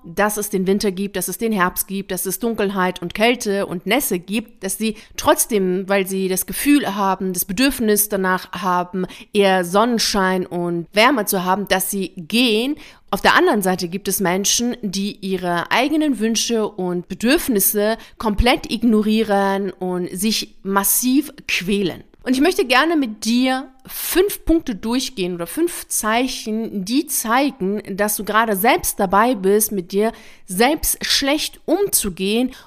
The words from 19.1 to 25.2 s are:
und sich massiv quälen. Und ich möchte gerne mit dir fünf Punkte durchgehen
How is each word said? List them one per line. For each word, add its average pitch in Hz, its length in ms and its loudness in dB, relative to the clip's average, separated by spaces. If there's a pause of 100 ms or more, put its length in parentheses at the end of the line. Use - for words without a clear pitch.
und 180 380 -4
sich 208 540 -4
massiv 247 680 2 (160)
quälen. 190 560 -2 (200)
Und 262 100 0
ich 262 80 2
möchte 370 240 2
gerne 277 300 4
mit 247 300 -2
dir 262 440 0 (180)
fünf - 580 -2
Punkte 320 300 2
durchgehen 220 580 -4